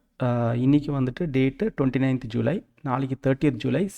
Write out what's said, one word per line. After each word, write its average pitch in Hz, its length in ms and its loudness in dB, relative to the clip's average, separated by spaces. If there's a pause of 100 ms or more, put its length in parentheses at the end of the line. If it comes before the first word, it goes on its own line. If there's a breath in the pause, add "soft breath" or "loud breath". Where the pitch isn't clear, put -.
(240)
ஆ, 120 300 0
இன்னைக்கு 139 480 2
வந்துட்டு 123 200 -2
டேட்டு 135 480 0 (120)
ட்வென்டி 131 160 2
நைன்த் 131 300 0
ஜூலை, 120 380 -2 (160)
நாளைக்கு 135 480 -2
தேர்ட்டியத் 135 260 2
ஜூலை 135 420 -2